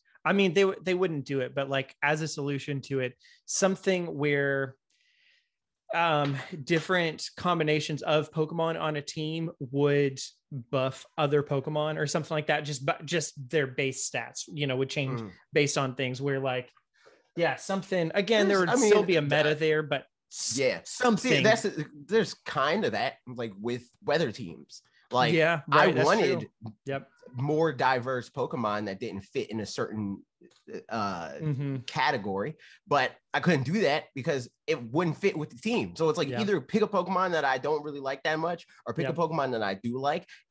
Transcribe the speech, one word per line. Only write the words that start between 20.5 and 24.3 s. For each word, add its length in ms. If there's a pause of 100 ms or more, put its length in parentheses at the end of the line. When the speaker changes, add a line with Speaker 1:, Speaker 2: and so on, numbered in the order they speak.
Speaker 2:
yeah. 260
Speaker 1:
something. 480
Speaker 2:
See, 120
that's, 220 (400)
there's 300 (100)
kinda 460
that, 240 (120)
like, 320
with 240 (200)
weather 280